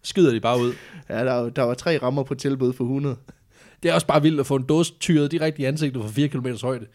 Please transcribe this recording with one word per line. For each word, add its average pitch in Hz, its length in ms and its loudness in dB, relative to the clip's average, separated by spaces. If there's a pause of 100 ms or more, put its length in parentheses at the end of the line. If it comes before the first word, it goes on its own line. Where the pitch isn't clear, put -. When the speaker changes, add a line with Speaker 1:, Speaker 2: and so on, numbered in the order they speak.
Speaker 1:
skyder 160 300 2
de 110 60 0
bare 123 200 2
ud. 120 140 0 (360)
Speaker 2:
Ja, 113 160 -2
der, 123 240 -2
der 131 120 -4
var 120 120 0
tre 156 240 -2
rammer 135 260 -2
på 135 120 -6
tilbud 131 380 0
for 123 120 -6
hundrede. 135 300 -2 (680)
Speaker 1:
Det 165 80 2
er 160 40 2
også 165 120 2
bare 151 140 4
vildt 156 180 4
at 131 60 0
få 139 100 0
en 131 80 0
dåse 156 360 2
tyret 147 320 2
direkte 156 300 -2
i 127 40 0
ansigtet 139 360 -2
fra 110 80 -6
fire 139 180 0
kilometers 127 340 -4
højde. 127 340 -4